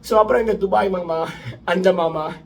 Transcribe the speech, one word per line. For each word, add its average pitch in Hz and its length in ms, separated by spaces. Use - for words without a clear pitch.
So - 160
அப்புறம் 214 240
இந்த 220 140
துபாய் 202 340
மாமா, 170 380
அந்த 185 280
மாமா 165 400